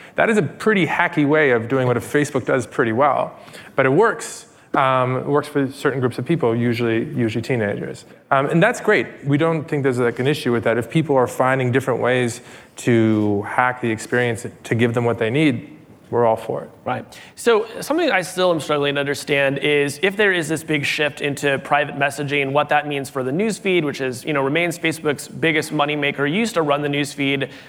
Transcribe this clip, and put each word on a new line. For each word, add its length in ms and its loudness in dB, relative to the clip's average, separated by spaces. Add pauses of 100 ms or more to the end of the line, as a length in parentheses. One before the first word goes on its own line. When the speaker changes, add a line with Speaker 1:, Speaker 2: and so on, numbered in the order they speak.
(160)
Speaker 1:
That 140 2
is 80 2
a 60 2
pretty 420 0
hacky 420 0
way 240 4
of 160 2
doing 200 0
what 100 2
Facebook 480 -2
does 220 0
pretty 240 0
well, 420 2 (420)
but 120 2
it 40 4
works. 560 0 (280)
Um, 420 2
it 80 -4
works 220 0
for 240 -2
certain 280 -2
groups 200 0
of 60 -6
people, 300 2
usually, 500 0
usually 360 -2
teenagers. 640 -4 (240)
Um, 180 2
and 140 2
that's 200 2
great. 260 2 (160)
We 140 2
don't 300 0
think 140 -2
there's, 180 2
like, 200 0
an 80 0
issue 240 0
with 140 0
that. 120 2
If 140 -4
people 240 2
are 120 4
finding 440 0
different 300 0
ways 400 0 (360)
to 680 2
hack 380 -2
the 80 -2
experience 560 -2 (180)
to 120 -2
give 180 2
them 120 0
what 120 0
they 140 0
need, 380 0 (400)
we're 160 2
all 100 4
for 260 -6
it. 80 -14 (160)
Speaker 2:
Right. 340 -8 (160)
So 300 2 (160)
something 300 0
I 100 0
still 300 0
am 80 2
struggling 360 0
to 40 0
understand 600 0
is 440 2
if 120 0
there 160 2
is 160 -2
this 160 -2
big 220 -2
shift 360 -2
into 380 -2
private 360 0
messaging, 560 -2
what 180 0
that 180 2
means 220 -6
for 140 -4
the 80 -2
newsfeed, 520 0
which 160 -4
is, 240 -4
you 100 -4
know, 100 0
remains 340 0
Facebook's 500 -2
biggest 440 -2
moneymaker, 600 -2
used 220 -2
to 80 0
run 220 0
the 40 -2
newsfeed. 600 -2 (200)